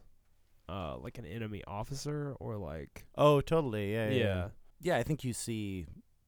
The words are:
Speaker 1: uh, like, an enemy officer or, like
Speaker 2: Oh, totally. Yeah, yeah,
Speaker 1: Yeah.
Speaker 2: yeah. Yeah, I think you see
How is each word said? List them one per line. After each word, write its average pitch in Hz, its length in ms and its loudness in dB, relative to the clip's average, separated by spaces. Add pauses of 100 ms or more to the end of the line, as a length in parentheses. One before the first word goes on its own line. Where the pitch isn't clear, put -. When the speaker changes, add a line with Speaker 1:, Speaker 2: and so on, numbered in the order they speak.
(680)
Speaker 1:
uh, 85 300 -4
like, 107 200 -10
an 117 80 -10
enemy 107 400 -6
officer 139 760 -4
or, 117 160 -6
like 80 500 -8 (100)
Speaker 2:
Oh, 143 240 8
totally. 113 520 2
Yeah, 113 160 2
yeah, - 60 4
Speaker 1:
Yeah. 120 100 4
Speaker 2:
yeah. 95 240 0 (340)
Yeah, 170 160 4
I 117 40 2
think 147 220 -2
you 123 80 0
see 101 540 -4 (420)